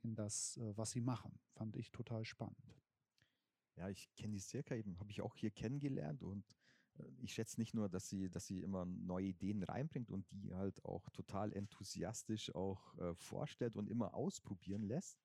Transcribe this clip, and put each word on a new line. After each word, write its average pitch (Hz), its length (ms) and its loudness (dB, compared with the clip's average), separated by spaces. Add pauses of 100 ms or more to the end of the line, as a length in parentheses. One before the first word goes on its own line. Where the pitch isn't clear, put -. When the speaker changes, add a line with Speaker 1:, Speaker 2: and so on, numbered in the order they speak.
Speaker 1:
in 113 120 0
das, 107 440 0
äh, 107 180 0
was 110 140 2
sie 123 100 2
machen. 123 380 0 (160)
Fand 110 220 -2
ich - 140 -4
total 113 360 -2
spannend. - 500 -6 (1000)
Speaker 2:
Ja, 85 120 -2
ich - 260 -6
kenn 104 160 -2
die 101 100 0
Sirka 131 340 -2
eben, 101 260 -2
hab 104 80 -6
ich 101 140 -2
auch - 140 -2
hier 110 140 2
kennengelernt 143 720 0
und, 95 220 -2 (540)
äh, 76 60 -8 (180)
ich - 100 -4
schätze - 260 0
nicht 113 140 2
nur, 107 160 6
dass 92 220 0
sie, 95 180 4
dass 90 180 -2
sie 92 140 0
immer 92 240 2
neue 90 440 2
Ideen 95 340 2
reinbringt 123 480 0
und 98 200 -2
die 98 240 -4
halt 95 300 0
auch 95 240 -2
total 98 460 0
enthusiastisch 101 1000 0
auch, 95 440 0
äh, 87 160 2
vorstellt - 600 0
und 104 140 0
immer 110 240 2
ausprobieren 101 720 0
lässt. 117 420 0